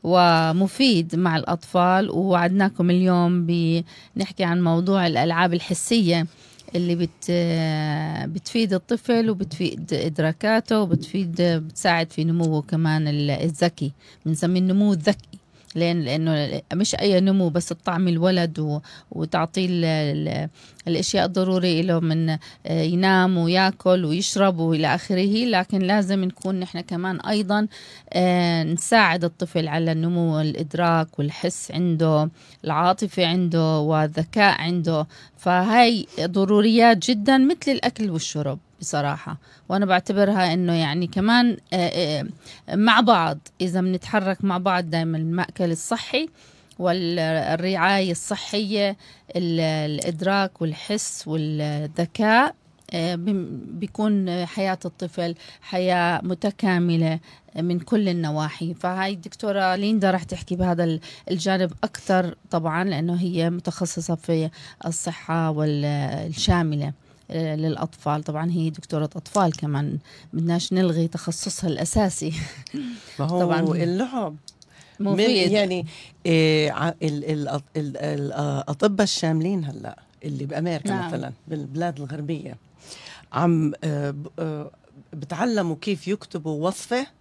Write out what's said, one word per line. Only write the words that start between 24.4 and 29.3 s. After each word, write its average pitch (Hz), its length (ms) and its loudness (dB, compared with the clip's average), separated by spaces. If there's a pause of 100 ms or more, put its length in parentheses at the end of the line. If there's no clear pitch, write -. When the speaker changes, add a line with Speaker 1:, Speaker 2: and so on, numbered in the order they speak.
Speaker 1:
وإلى 160 360 2
آخره، 196 500 0
لكن 196 340 0
لازم 190 460 2
نكون 185 360 -4
نحن 180 200 -8
كمان 180 400 -6
أيضًا، 208 460 0 (460)
آه، 175 500 2
نساعد 170 600 2
الطفل 165 440 -2